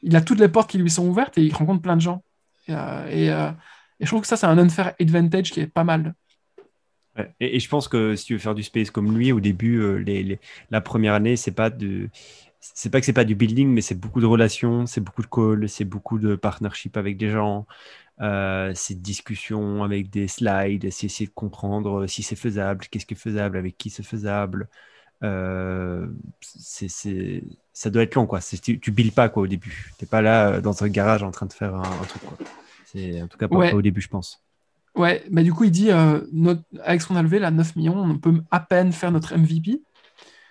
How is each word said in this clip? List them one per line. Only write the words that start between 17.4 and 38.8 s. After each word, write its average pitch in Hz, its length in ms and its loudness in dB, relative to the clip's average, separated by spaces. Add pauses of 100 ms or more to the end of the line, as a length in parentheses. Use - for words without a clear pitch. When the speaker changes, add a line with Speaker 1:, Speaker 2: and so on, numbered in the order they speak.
Speaker 2:
euh, 95 540 -4
c'est 92 200 -10
de 90 60 -12
discussions 104 800 -8
avec 98 280 -4
des 101 180 -4
slides, 98 640 -2
c'est - 160 -8
essayer 104 200 -8
de - 80 -20
comprendre 101 720 -6
si 101 160 -8
c'est 104 140 -10
faisable, 101 540 -4
qu'est-ce - 160 -10
qui - 80 -12
est - 40 -10
faisable, 104 380 -4
avec 92 220 -6
qui 110 120 -12
c'est - 120 -14
faisable. 101 640 -6 (540)
Euh, 92 840 -4 (360)
c'est, - 460 -14
c'est, 95 540 -8 (300)
ça - 160 -8
doit 113 140 4
être 110 120 0
long, 120 120 6
quoi. 92 160 -4
C'est, - 160 -10
tu, - 200 -2
tu - 120 -4
builds 107 240 4
pas, 117 160 6
quoi, 104 140 0
au - 20 2
début. 92 500 -8
T'es - 80 -14
pas 110 160 2
là, 110 280 6
euh, 95 120 2
dans 98 240 -2
un 104 40 0
garage 101 340 2
en 98 80 -6
train 95 160 -10
de 90 80 -16
faire 98 200 -6
un, 95 60 -6
un 92 260 -6
truc, - 160 -16
quoi. - 140 -16 (480)
C'est, 90 380 -8
en 85 40 -8
tout - 120 -20
cas, 107 100 0
pas, 90 80 2
Speaker 1:
Ouais. 170 140 6
Speaker 2:
pas 104 60 2
au 101 60 4
début, 98 200 0
je - 60 -12
pense. - 340 -10 (520)
Speaker 1:
Ouais, 175 360 2
bah 165 120 4
du 170 100 6
coup, 196 120 2
il 208 60 6
dit, 190 200 4
euh, 160 320 6 (100)
notre, 165 300 2 (200)
avec 170 200 0
ce 165 40 -10
qu'on 185 100 -2
a 175 60 2
levé, 160 160 2
là, 190 120 0
neuf 160 260 0
millions, 165 220 0
on 165 200 0
peut 165 320 4
à 175 100 2
peine 180 320 2